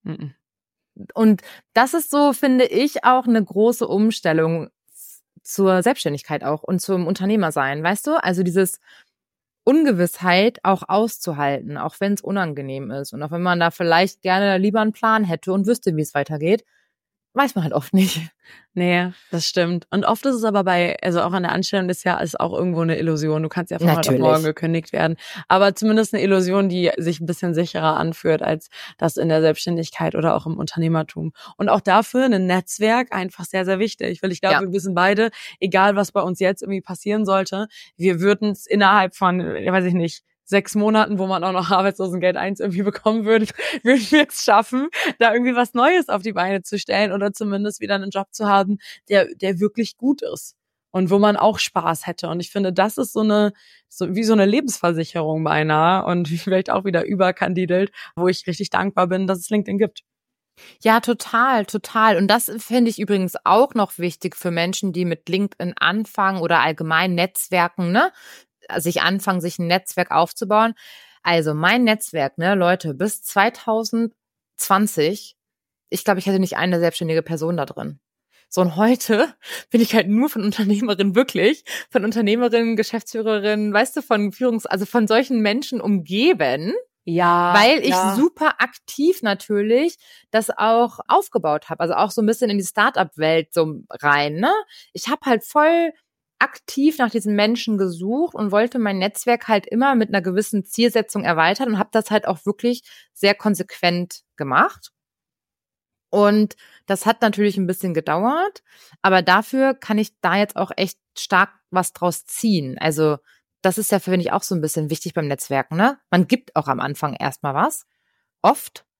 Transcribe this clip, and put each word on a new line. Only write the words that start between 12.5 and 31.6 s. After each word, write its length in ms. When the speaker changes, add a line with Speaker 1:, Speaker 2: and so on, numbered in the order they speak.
Speaker 2:
ist 220
und 80
auch 100
wenn 120
man 160
da 120
vielleicht 500
gerne 360
lieber 240
einen 120
Plan 300
hätte 300
und 140
wüsste, 280
wie 60
es 140
weitergeht, 480
weiß 220
man 80
halt 100
oft 200
nicht. 260
Speaker 1:
Nee, 380
das 160
stimmt. 420
Und 140
oft 220
ist 100
es 80
aber 220
bei, 360
also 200
auch 100
an 120
der 100
Anstellung 360
ist 140
ja, 160
ist 180
auch 140
irgendwo 300
eine 180
Illusion. 420
Du 60
kannst 240
ja 80
von 80
heute 120
auf 80
Speaker 2:
Natürlich. 140
Speaker 1:
morgen 220
gekündigt 480
werden. 240
Aber 260
zumindest 400
eine 100
Illusion, 440
die 300
sich 240
ein 40
bisschen 280
sicherer 420
anfühlt, 460
als 260
das 180
in 140
der 100
Selbstständigkeit 760
oder 200
auch 100
im 120
Unternehmertum. 720
Und 140